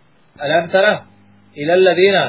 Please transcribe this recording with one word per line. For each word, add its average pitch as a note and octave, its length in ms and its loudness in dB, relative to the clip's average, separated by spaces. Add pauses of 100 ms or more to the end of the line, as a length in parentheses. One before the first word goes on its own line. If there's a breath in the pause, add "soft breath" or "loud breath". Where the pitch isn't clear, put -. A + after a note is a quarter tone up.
(400)
الم D#3+ 320 -4
تر F#3+ 120 0
الی - 880 -6
الذین F#3 440 2 (140)